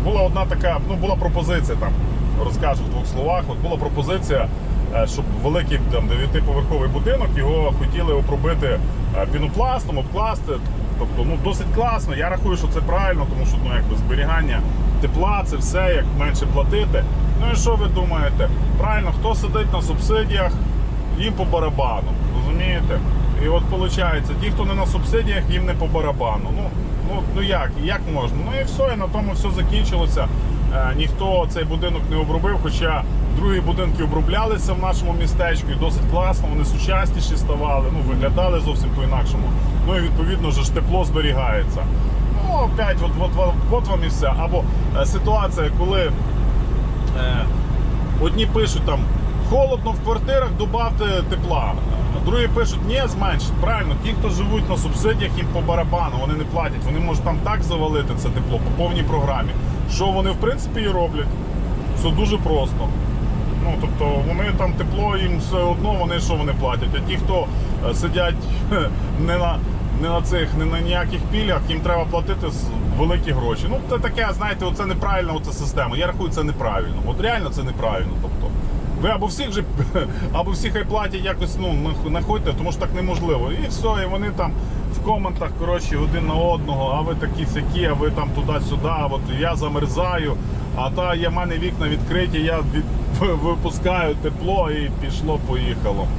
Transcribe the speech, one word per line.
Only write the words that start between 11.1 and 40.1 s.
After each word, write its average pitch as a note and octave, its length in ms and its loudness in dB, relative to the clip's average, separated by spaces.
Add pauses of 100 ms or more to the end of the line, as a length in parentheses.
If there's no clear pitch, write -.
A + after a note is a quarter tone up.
ну, D#3+ 180 0
досить G3+ 320 -2
класно. A3+ 400 0
Я F3 140 -2
рахую, F#3 280 0
що - 100 0
це - 140 0
правильно, F3+ 480 2
тому - 160 0
що, - 100 4 (100)
ну, - 100 0
якби D#3+ 200 2
зберігання D3+ 680 2 (400)
тепла, F#3 440 2
це - 120 -2
все, F#3 380 2
як - 100 2 (140)
менше - 260 2
платити. G3+ 580 2 (380)
Ну - 120 2
і - 20 2
що A#3 200 2
ви G3 120 2
думаєте? E3+ 640 2 (300)
Правильно, G#3 400 2
хто A3 160 0
сидить - 380 0
на F3 80 2
субсидіях, G3 680 2 (680)
їм G#3 140 0
по F#3+ 120 -2
барабану, D3 680 0 (260)
розумієте? - 640 2 (460)
І - 20 2
от E3 160 2
получається, F3+ 760 0
ті, - 80 0
хто G3+ 160 0
не G3 80 0
на F#3+ 120 0
субсидіях, G#3 640 2
їм F#3 160 2
не F3+ 80 0
по E3+ 120 0
барабану. C3+ 680 0
Ну, - 80 -2 (460)
ну, G3 120 -2 (140)
ну G3 60 0
як, F3+ 300 0 (120)
як G3 180 -2 (120)
можна? B2+ 320 -2
Ну - 160 -2
і - 20 -2
все, - 200 0 (100)
і G#3+ 40 -4
на C#4 100 -2
тому G#3 260 -2
все G#3 180 0
закінчилося. D3+ 760 2 (480)
Е, C3 220 2
ніхто F3+ 520 0
цей E3+ 140 -2
будинок D#3+ 380 0 (100)
не D#3 60 0
обробив, E3 460 0
хоча D#3 400 0 (340)
другі F#3+ 220 2
будинки F3 440 0
оброблялися F#3+ 720 2
в F3+ 60 0
нашому F3+ 400 0
містечку E3+ 520 2
і - 40 0
досить D#3+ 260 2 (100)
класно, D3+ 380 2
вони D3+ 160 2
сучасніші F3+ 720 2
ставали, C#3+ 560 2
ну, D#3 140 0
виглядали D#3+ 520 2
зовсім D3 300 0
по-інакшому. C3 540 2 (440)
Ну F#3+ 100 2
і F3 40 2
відповідно D#3+ 500 2